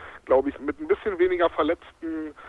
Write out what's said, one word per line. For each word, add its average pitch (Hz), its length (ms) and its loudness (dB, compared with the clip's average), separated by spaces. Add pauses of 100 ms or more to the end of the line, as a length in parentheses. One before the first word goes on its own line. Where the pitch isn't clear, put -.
(260)
glaube 135 220 4
ich, 135 120 -6
mit - 200 -6
ein 151 60 -10
bisschen 196 320 0
weniger 175 320 2
Verletzten 160 840 -4 (140)